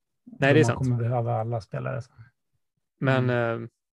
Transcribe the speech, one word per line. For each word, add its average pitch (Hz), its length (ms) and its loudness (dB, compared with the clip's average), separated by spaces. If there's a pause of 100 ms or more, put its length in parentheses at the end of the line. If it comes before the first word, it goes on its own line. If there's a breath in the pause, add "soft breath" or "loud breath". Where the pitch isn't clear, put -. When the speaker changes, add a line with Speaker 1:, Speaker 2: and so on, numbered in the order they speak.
(240)
Speaker 1:
Nej, 135 300 2
det 120 60 8
är 113 40 6
Speaker 2:
Man - 0 -
Speaker 1:
sant. 117 140 0
Speaker 2:
kommer 127 180 -2
behöva 117 440 -2
alla 117 200 -6
spelare. 127 420 -8
Så. - 100 -20 (840 soft breath)
Speaker 1:
Men, 131 320 0
Speaker 3:
Mm. 117 320 -2
Speaker 1:
eh, 113 60 -12 (260)